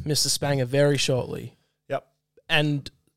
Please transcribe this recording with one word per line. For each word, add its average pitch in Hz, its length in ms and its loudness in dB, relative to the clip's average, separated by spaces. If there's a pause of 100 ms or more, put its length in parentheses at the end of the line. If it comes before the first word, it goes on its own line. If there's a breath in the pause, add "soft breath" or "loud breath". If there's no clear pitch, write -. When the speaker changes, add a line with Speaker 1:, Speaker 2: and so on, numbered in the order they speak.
Speaker 1:
Mister 147 260 0
Spanger 139 360 0
very 143 300 4
shortly. - 580 -2 (340)
Speaker 2:
Yep. 135 180 -6 (420)
Speaker 1:
And 151 420 0 (260)